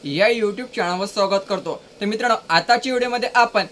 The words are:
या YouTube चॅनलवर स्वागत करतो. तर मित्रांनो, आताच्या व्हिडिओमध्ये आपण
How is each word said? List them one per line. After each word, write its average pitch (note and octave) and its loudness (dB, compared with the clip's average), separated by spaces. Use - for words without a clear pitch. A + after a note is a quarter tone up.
या D#3 2
YouTube A3+ -2
चॅनलवर F3+ -2
स्वागत G3 0
करतो. E3+ -6
तर G3+ -4
मित्रांनो, A3 0
आताच्या A#3+ 2
व्हिडिओमध्ये B3 -2
आपण A3+ 4